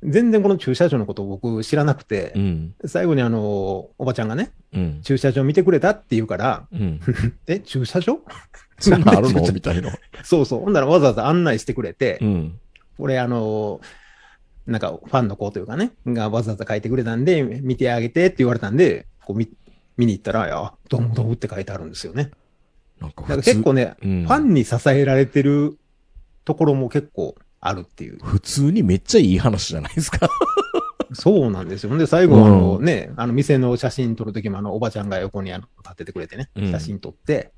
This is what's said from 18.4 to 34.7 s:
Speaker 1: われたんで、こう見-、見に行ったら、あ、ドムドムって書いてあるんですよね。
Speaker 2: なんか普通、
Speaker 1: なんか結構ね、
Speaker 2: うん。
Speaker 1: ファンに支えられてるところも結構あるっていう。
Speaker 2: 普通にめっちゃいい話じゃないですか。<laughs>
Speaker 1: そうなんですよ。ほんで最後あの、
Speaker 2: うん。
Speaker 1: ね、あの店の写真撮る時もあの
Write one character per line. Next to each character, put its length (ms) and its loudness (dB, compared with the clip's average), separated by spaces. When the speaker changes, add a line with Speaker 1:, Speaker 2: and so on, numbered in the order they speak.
Speaker 1:
わ 80 2
れ 60 -4
た 100 -6
ん 80 0
で、 280 2
こ 80 -6
う 20 -2
見-、 140 -2
見 100 2
に 60 2
行 80 -4
っ 20 -20
た 80 -6
ら、 120 0
あ、 100 -14
ド 120 -2
ム 120 -2
ド 120 -2
ム 100 -2
っ 20 -14
て 160 -10
書 60 -10
い 60 -8
て 80 -14
あ 40 -10
る 100 -12
ん 20 -14
で 80 -16
す 100 -14
よ 60 -14
ね。 180 -4
Speaker 2:
な 80 -12
ん 20 -14
か 140 -16
普 20 -12
通、 40 -8
Speaker 1:
な 60 -2
ん 40 -2
か 40 -6
結 180 4
構 100 4
ね、 280 0
Speaker 2:
う 60 -6
ん。 200 0
Speaker 1:
フ 20 -4
ァ 100 4
ン 160 4
に 100 4
支 120 -2
え 140 4
ら 120 2
れ 100 4
て 160 0
る 340 2
と 100 -2
こ 120 2
ろ 80 4
も 140 -2
結 240 -4
構 220 -6
あ 140 -4
る 60 -12
っ 40 -12
て 200 -16
い 60 -16
う。 120 -18
Speaker 2:
普 160 0
通 320 0
に 140 2
め 120 4
っ 40 0
ち 180 4
ゃ 20 8
い 140 6
い 40 2
話 300 -2
じ 80 -8
ゃ 40 -8
な 100 -10
い 40 -18
で 80 -2
す 100 -6
か。 180 0
<laughs> 420 -6
Speaker 1:
そ 360 2
う 20 0
な 120 -4
ん 60 -10
で 100 -8
す 60 -14
よ。 60 -4
ほ 60 -2
ん 20 0
で 80 2
最 200 4
後 200 10
あ 20 10
の、 280 6
Speaker 2:
う 60 -2
ん。 20 -2
Speaker 1:
ね、 320 0
あ 100 -4
の 60 -2
店 260 2
の 180 2
写 140 -4
真 240 -4
撮 100 -8
る 80 -8
時 180 -6
も 80 -6
あ 40 -6
の 120 -6